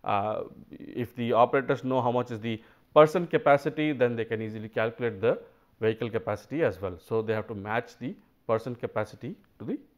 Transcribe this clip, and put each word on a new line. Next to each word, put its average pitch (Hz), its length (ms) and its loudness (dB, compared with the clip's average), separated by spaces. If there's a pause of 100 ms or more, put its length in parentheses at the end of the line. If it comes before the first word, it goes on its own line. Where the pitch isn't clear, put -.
Uh, 104 400 -2 (280)
if - 440 -10
the 117 180 -2
operators 123 500 4
know 131 180 0
how 120 100 0
much 123 200 -2
is 117 80 -8
the 110 220 -6 (320)
person 156 340 8
capacity, 151 640 2
then 123 240 2
they 113 100 -2
can 110 160 -4
easily 110 280 -8
calculate 113 500 -2
the 120 200 2 (420)
vehicle 113 280 0
capacity 110 540 -4
as 95 180 0
well. 92 160 -6
So, 113 240 -2
they 110 120 -2
have 107 160 -4
to 117 60 -8
match 107 440 -6
the 143 160 -8 (320)
person 117 280 -2
capacity 117 600 -6 (240)
to 107 60 -12
the 214 120 -6 (200)